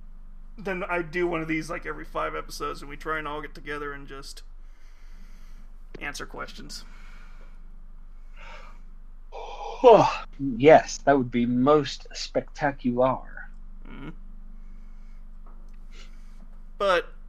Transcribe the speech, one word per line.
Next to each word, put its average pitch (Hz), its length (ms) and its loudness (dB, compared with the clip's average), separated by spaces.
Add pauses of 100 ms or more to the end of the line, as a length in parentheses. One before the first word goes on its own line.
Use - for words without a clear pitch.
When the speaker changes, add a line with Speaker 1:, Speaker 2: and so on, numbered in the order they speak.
(580)
Speaker 1:
Then 185 260 -4
I'd 175 280 -2
do 175 160 2
one 165 140 0
of 151 60 -4
these, 160 220 -2
like, 156 160 -6
every 156 180 -8
five 156 300 -4
episodes, 151 460 -6
and 143 100 -10
we 147 60 -10
try 156 220 -4
and 151 100 -4
all 151 120 -6
get 143 140 -10
together 143 380 -8
and 139 140 -12
just 139 360 -12 (1600)
answer 143 260 -8
questions. 139 580 -10 (2500)
Speaker 2:
Oh, - 920 8 (140)
yes, 139 600 8
that 143 180 8
would 123 140 2
be 120 160 2
most 135 680 4
spectacular. - 1400 0 (400)
Speaker 1:
Mm-hmm. 139 220 -10 (2750)
But, 190 340 4 (160)